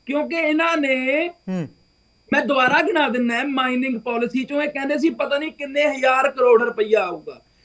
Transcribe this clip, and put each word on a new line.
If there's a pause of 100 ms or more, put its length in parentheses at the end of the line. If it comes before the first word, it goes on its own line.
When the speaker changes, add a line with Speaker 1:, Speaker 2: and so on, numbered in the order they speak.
Speaker 1:
ਕਿਉਂਕਿ
ਇਹਨਾਂ
ਨੇ,
Speaker 2:
ਹੂੰ। (640)
Speaker 1:
ਮੈਂ
ਦੁਬਾਰਾ
ਗਿਣਾ
ਦਿੰਦਾ,
ਮਾਈਨਿੰਗ
ਪਾਲਿਸੀ
ਚੋਂ
ਇਹ
ਕਹਿੰਦੇ
ਸੀ
ਪਤਾ
ਨਹੀਂ
ਕਿੰਨੇ
ਹਜ਼ਾਰ
ਕਰੋੜ
ਰੁਪਈਆ
ਆਊਗਾ, (240)